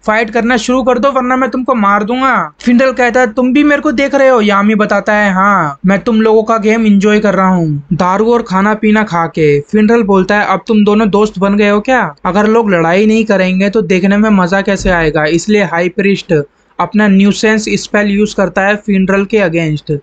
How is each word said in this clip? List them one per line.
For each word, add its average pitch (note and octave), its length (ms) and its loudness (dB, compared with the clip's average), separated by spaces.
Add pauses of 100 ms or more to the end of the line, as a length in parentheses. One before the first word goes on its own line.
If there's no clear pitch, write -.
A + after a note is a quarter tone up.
फाइट A3 240 -2
करना A#3 280 -2
शुरू B3 260 -2
कर B3 160 0
दो C#4 120 0
वरना B3+ 240 -2
मैं B3+ 140 -2
तुमको B3+ 260 -4
मार A3 280 0
दूंगा।" A#3 580 -2
फिनरल B3 300 2
कहता B3 280 0
है, A#3+ 140 0
"तुम B3+ 200 0
भी C#4+ 100 2
मेरे D4 180 2
को D4+ 100 0
देख C#4 240 -2
रहे C4+ 120 4
हो?" B3 140 4
यामी G#3 340 2
बताता G#3 380 0
है, G#3 200 0
"हाँ, F#3 520 0
मैं F#3+ 140 2
तुम A3 220 0
लोगों A3 220 2
का A3+ 140 0
गेम A3 280 0
एंजॉय G#3 340 4
कर G#3 140 0
रहा F#3+ 140 0
हूँ D#3+ 360 -2 (100)
दारू G3 400 0
और A#3 80 0
खाना G3+ 320 -2
पीना G#3+ 300 0
खा E3+ 220 -2
के।" D3+ 340 0
फिनरल G#3+ 440 0
बोलता G3 360 0
है, G3+ 60 -2
"अब F#3+ 220 -2
तुम G#3+ 180 2
दोनों G#3 240 2
दोस्त G#3 300 0
बन G3 180 0
गए G#3 120 2
हो G#3 100 0
क्या? G#3 360 -2 (100)
अगर G3 220 0
लोग A3 240 2
लड़ाई F3 340 0
नहीं A3 200 2
करेंगे F#3 440 0
तो G#3+ 120 0
देखने F#3+ 360 0
में A3 120 2
मजा F#3+ 320 0
कैसे G3 280 -2
आएगा?" D#3+ 360 0
इसलिए G3 380 0
हाई E3+ 260 -2
प्रीस्ट F#3+ 440 -2 (460)
अपना G#3 280 0
न्यूसेंस G3+ 600 2
स्पेल G#3 380 -2
यूज G#3 260 0
करता F#3+ 280 -2
है G3+ 140 0
फिनरल G3 500 -2
के G#3+ 120 -2
against, D#3+ 640 -2